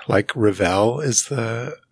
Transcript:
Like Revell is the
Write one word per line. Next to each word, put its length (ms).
Like 280
Revell 680
is 280
the 480